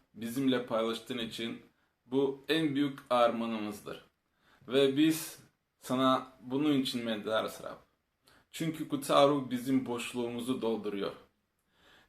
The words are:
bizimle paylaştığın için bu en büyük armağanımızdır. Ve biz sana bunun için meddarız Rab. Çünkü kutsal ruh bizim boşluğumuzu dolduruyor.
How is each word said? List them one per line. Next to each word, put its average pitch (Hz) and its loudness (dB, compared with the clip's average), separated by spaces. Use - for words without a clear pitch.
bizimle 123 -2
paylaştığın 113 -2
için 113 -8
bu 135 0
en 151 2
büyük 139 0
armağanımızdır. 113 0
Ve 135 4
biz 156 2
sana 131 0
bunun 139 2
için 123 -4
meddarız 107 -2
Rab. - -12
Çünkü 156 -6
kutsal 143 4
ruh 135 0
bizim 123 0
boşluğumuzu 120 -4
dolduruyor. 101 -2